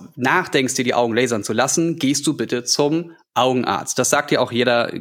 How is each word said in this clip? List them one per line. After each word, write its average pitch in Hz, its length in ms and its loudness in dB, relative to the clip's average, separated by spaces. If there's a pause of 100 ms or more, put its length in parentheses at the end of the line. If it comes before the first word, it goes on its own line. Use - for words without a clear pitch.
(160)
nachdenkst, 139 580 0
dir 131 120 -2
die 120 100 0
Augen 117 200 2
lasern 117 280 0
zu 117 100 -4
lassen, 156 460 0
gehst 139 260 0
du 151 100 0
bitte 120 280 -4
zum 160 480 0 (240)
Augenarzt. 120 640 0
Das 127 100 2
sagt 147 220 0
dir 127 100 2
auch 123 100 -2
jeder, 120 380 2 (120)